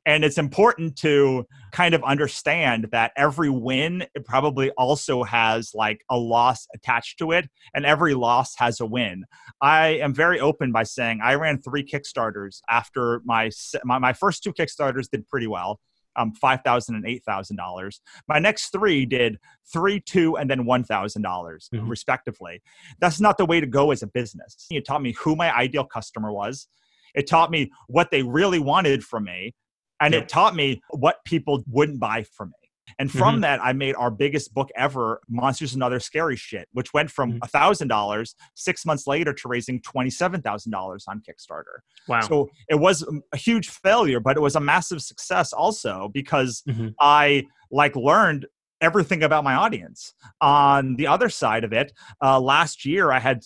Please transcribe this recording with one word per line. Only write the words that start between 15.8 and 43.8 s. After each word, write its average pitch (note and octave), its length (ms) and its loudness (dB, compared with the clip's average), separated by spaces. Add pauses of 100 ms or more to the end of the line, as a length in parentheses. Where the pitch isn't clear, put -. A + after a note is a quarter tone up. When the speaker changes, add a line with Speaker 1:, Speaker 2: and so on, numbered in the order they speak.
Speaker 1:
Um, A2+ 160 -2
five C3 320 0
thousand A#2+ 300 -2
and G#2+ 140 -10
eight A#2+ 160 -10
thousand G2 320 -8
dollars. F#2 440 -14 (280)
My D3+ 100 2
next G3+ 340 -2
three F#3 320 0
did A#2+ 360 -2 (260)
three, F#3+ 340 -2
two, E3 380 0
and C#3+ 100 -4
then C3 160 -2
one B2+ 200 0
thousand G#2 400 -4
dollars, F2 500 -8
Speaker 2:
Mm-hmm. A2+ 160 -6
Speaker 1:
respectively. A2 720 -8 (380)
That's E3+ 200 2
not G3+ 200 4
the F#3 80 2
way E3+ 120 4
to D3+ 60 0
go C#3 240 2
as C3+ 140 -2
a G#2 40 -10
business. - 600 -8
It C#3+ 160 -6
taught C#3 160 -2
me B2 120 -4
who D#3 220 -2
my E3 160 0
ideal B2+ 340 0
customer G#2+ 460 -8
was. G#2+ 360 -8 (480)
It C#3+ 100 0
taught D#3+ 240 4
me D3+ 220 -2 (160)
what E3 240 2
they C#3+ 100 2
really D#3+ 380 2
wanted C#3+ 440 2
from A2 200 -6
me. F#2 320 -12 (440)
And D3+ 140 4
Speaker 2:
Yep. D#3+ 80 2
Speaker 1:
it - 80 -12
taught F#3 260 4
me C3+ 360 -2
what D3 340 0
people C#3+ 400 -2
wouldn't C#3 340 0
buy A2+ 220 -2
from G#2 280 -14
me. - 60 -20 (440)
And C#3 100 -2
from F#3+ 260 4
Speaker 2:
Mm-hmm. A3 60 0
Speaker 1:
that, C#3+ 220 2
I B2+ 80 2
made C3+ 240 -2
our B2 160 -2
biggest C#3 420 -2
book C3 220 -4
ever, B2 540 -2
Monsters B2 440 -4
and C3 80 -4
Other B2 200 -2
Scary D3+ 340 -4
Shit, G2 380 -14
which B2 200 -6
went D3+ 160 0
from B2+ 220 -2
Speaker 2:
Mm-hmm. A#2 120 -6
Speaker 1:
a A#2+ 40 -10
thousand D#3 400 4
dollars G#2+ 480 -2 (200)
six - 300 -6
months D#3 220 -2
later D3 260 0
to C3+ 140 -14
raising B2 340 -4
twenty-seven D#3 600 -4
thousand G#2+ 320 -6
dollars F#2+ 340 -10
on G2+ 140 -12
Kickstarter. - 580 -18 (300)
Speaker 2:
Wow. A#2+ 100 0
Speaker 1:
So C#3 300 0 (180)
it D#3 80 2
was D#3+ 320 2 (240)
a D3 60 -6
huge A3+ 320 0
failure, F#3+ 500 2